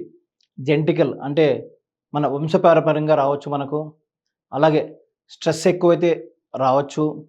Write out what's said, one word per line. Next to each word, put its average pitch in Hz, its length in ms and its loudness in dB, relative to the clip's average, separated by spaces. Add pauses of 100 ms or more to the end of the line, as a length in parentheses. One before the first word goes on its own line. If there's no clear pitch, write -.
(580)
జెనెటికల్ 151 600 0
అంటే 143 260 0 (680)
మన 147 120 -2
వంశపారంపర్యంగా 156 880 2
రావచ్చు 143 360 -2
మనకు. 143 300 -6 (720)
అలాగే 151 300 2 (480)
స్ట్రెస్ - 360 -4
ఎక్కువైతే 170 440 2 (440)
రావచ్చు. 139 500 0 (240)